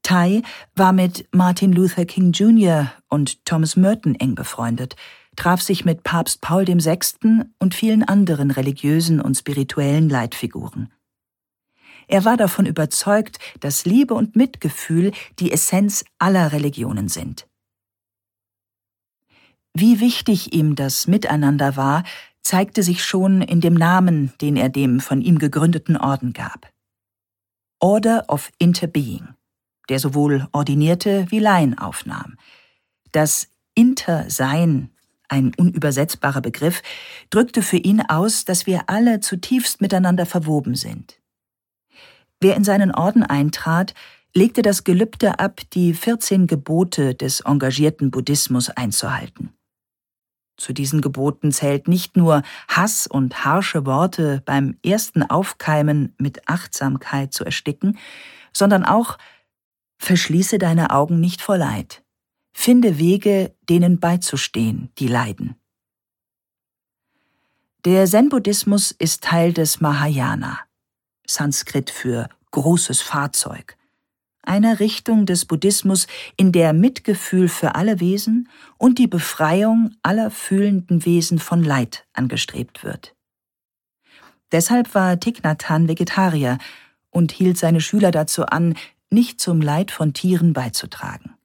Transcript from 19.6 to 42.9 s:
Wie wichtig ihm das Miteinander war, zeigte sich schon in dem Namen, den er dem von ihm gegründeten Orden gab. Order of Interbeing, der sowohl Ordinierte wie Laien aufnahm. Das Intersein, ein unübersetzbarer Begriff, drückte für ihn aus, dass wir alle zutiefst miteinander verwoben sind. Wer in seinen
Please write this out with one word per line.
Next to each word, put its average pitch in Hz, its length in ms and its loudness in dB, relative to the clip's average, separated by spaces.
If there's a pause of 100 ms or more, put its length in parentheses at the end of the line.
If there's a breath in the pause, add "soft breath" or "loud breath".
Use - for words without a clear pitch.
Wie 208 260 4
wichtig 233 540 0
ihm 151 220 2
das 139 320 -4
Miteinander 147 680 2
war, 139 280 0 (380 loud breath)
zeigte 196 420 0
sich 175 200 0
schon 190 380 2
in 170 180 2
dem 170 140 4
Namen, 170 680 2
den 147 160 0
er 131 120 2
dem 131 320 0
von 135 200 -2
ihm 165 200 4
gegründeten 156 560 0
Orden 135 360 -2
gab. - 400 -14 (1080)
Order 220 480 2
of - 300 -4
Interbeing, 160 760 -2 (540)
der 131 100 -2
sowohl 139 540 0
Ordinierte 160 800 0
wie 214 100 0
Laien 180 360 2
aufnahm. - 600 -12 (760 soft breath)
Das - 380 -2 (260)
Intersein, 160 1160 0 (380)
ein 135 280 0
unübersetzbarer 147 840 0
Begriff, 143 420 -4 (480 loud breath)
drückte 233 320 2
für - 160 0
ihn 208 220 2
aus, 185 440 -2
dass - 220 -2
wir 180 220 -2
alle 226 300 2
zutiefst 214 600 -4
miteinander 180 440 2
verwoben 151 520 -2
sind. - 440 -12 (1160 soft breath)
Wer 196 160 4
in 208 100 2
seinen 196 300 2